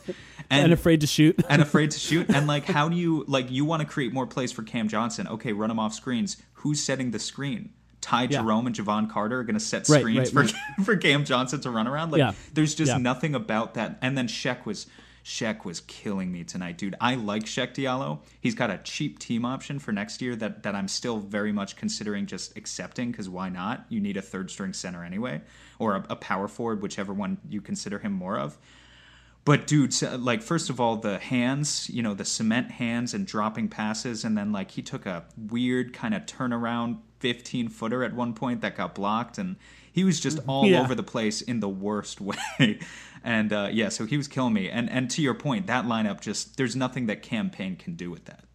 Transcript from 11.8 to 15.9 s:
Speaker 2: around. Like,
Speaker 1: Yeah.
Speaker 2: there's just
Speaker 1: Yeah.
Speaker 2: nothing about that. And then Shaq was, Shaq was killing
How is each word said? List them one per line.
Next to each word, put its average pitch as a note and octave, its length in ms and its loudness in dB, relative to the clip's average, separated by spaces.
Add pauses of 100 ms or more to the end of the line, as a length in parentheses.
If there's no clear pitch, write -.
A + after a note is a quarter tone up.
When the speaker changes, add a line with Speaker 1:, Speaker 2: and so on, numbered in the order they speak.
Speaker 2:
around. D#3 240 -2
Like, D#3 80 6
Speaker 1:
Yeah. A#2 140 4 (200)
Speaker 2:
there's D#3 220 4
just D3+ 160 4
Speaker 1:
Yeah. - 80 4
Speaker 2:
nothing C3 340 0
about A2 400 0
that. G#2 300 -2
And C3+ 120 2
then B2 120 0
Shaq B2 400 -4
was, G2+ 180 -6 (380)
Shaq A2 420 -4
was F2 160 -8
killing F#2+ 500 -6